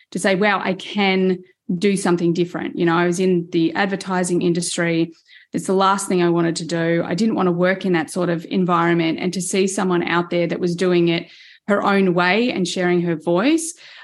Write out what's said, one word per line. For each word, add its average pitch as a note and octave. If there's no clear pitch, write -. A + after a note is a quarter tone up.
to -
say, G3
"Wow, G3+
I F#3+
can F#3+
do G3
something F3
different." E3+
You E3+
know, E3
I F3
was F3
in F3+
the E3
advertising F#3
industry. E3+
It's F3+
the G3
last G3
thing F3+
I F3
wanted E3+
to E3+
do. E3+
I -
didn't A3
want F#3
to F3
work F3+
in F#3+
that D#3
sort F3
of E3+
environment. E3+
And F3
to F#3
see F#3+
someone F#3+
out F3
there F3
that E3+
was F3
doing F3
it E3+
her G3+
own G3
way F#3+
and F3+
sharing F3
her E3+
voice, G#3+